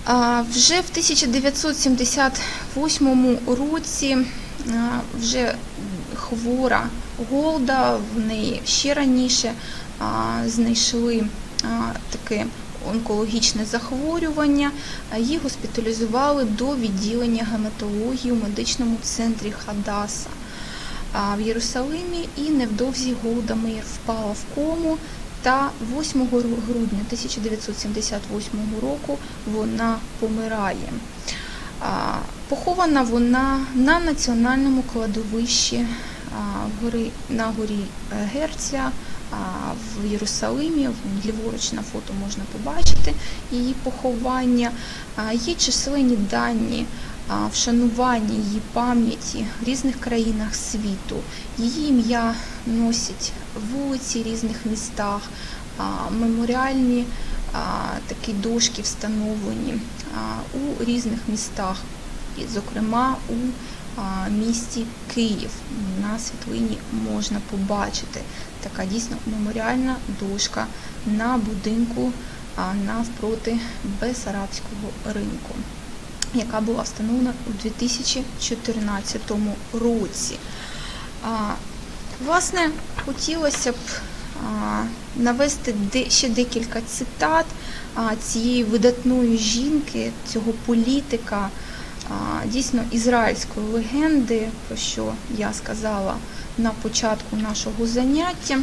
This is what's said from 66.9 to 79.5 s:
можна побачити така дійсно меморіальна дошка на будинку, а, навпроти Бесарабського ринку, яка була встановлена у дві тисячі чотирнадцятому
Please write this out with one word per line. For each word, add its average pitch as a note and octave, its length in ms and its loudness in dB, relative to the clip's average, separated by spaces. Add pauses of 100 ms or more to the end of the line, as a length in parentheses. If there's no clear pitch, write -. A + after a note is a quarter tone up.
можна G#2+ 280 -2 (100)
побачити G3+ 720 -2 (420)
така G3 220 -6
дійсно A3 320 -2 (100)
меморіальна A3+ 680 0 (240)
дошка G3+ 460 -2 (400)
на A3+ 320 2
будинку, A#3 760 0 (440)
а, F#3 180 -2 (120)
навпроти A3+ 720 -2 (420)
Бесарабського G3+ 880 -4 (180)
ринку, G#3 480 -4 (800)
яка A3+ 260 0
була A3 220 0
встановлена A#3+ 500 0 (140)
у G3+ 160 -6
дві A3 80 -2
тисячі B3 520 -2 (180)
чотирнадцятому G#3 1120 -2 (180)